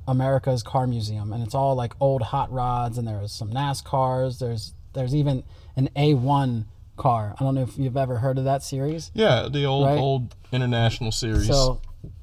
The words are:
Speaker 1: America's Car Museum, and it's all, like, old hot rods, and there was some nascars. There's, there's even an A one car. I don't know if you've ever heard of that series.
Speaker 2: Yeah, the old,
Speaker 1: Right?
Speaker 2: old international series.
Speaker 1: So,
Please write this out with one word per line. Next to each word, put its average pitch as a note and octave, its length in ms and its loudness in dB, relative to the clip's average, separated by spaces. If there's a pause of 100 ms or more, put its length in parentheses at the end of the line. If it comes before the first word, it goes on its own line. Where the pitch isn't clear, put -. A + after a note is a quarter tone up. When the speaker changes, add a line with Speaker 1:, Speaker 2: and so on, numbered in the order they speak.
Speaker 1:
America's C3 540 2
Car C3 240 0
Museum, G#2+ 480 -4
and A#2 80 -4
it's A2+ 140 -6
all, C#3 180 2
like, A#2+ 260 -4
old C3+ 220 2
hot C3 300 -2
rods, B2 480 -2
and A#2 80 -4
there G#2+ 100 -4
was G#2 140 -8
some G#2+ 180 -8
nascars. C3 880 -2
There's, A#2 360 -6 (200)
there's C3 220 -2
even C#3+ 280 2 (320)
an C3+ 200 2
A D3 180 4
one B2+ 520 2 (320)
car. A2+ 420 0
I C#3 40 -2
don't C3+ 120 2
know C3 80 0
if B2 160 -6
you've C3 180 -2
ever C3 200 0
heard C3 200 0
of C3 60 0
that C3+ 180 2
series. D3 540 -4
Speaker 2:
Yeah, F#3 360 4
the C#3+ 140 0
old, C#3 220 4
Speaker 1:
Right? C#3+ 100 4
Speaker 2:
old C#3 380 0 (160)
international A#2 600 2
series. A2 360 2
Speaker 1:
So, B2+ 340 4 (420)